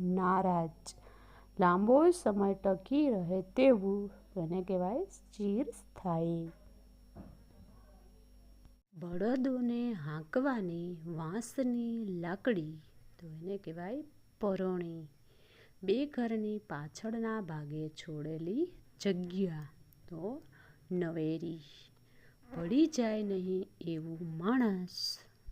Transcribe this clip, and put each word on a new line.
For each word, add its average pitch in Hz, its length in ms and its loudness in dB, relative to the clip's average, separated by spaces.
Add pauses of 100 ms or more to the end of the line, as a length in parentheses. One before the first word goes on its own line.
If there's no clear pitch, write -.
નારાજ. 180 680 2 (920)
લાંબો 214 500 8
સમય 202 440 2
ટકી 202 560 2
રહે 185 320 0
તેવું, 202 680 4 (240)
તો 185 60 -4
એને 170 220 -2
કહેવાય 190 420 0
ચિરસ્થાયી. 170 1500 -4 (2500)
બળદોને 240 920 0
હાંકવાની 175 1040 -2 (100)
વાંસની 233 1000 -2
લાકડી, 170 760 -2 (420)
તો 170 60 -16
એને 165 300 -8
કહેવાય 196 480 -8 (360)
પરોણી. 180 680 -2 (720)
બે 226 240 2
ઘરની 220 520 -2
પાછળના 220 800 -4
ભાગે 156 480 -6
છોડેલી 160 840 -4 (280)
જગ્યા, 180 680 -2 (400)
તો 196 340 -8 (500)
નવેરી. 165 680 -2 (960)
ભળી 208 300 4
જાય 220 360 0
નહીં 185 440 -2 (140)
એવું 165 560 -6
માણસ, 196 840 0 (340)